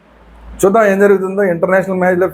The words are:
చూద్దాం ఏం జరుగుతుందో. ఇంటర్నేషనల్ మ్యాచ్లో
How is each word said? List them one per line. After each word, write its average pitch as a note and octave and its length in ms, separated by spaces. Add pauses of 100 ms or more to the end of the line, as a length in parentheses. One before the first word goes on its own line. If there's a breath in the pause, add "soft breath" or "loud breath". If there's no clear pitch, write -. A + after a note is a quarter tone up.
(600)
చూద్దాం G#3 300
ఏం G3 140
జరుగుతుందో. F#3+ 360 (120)
ఇంటర్నేషనల్ F#3 500
మ్యాచ్లో F3+ 300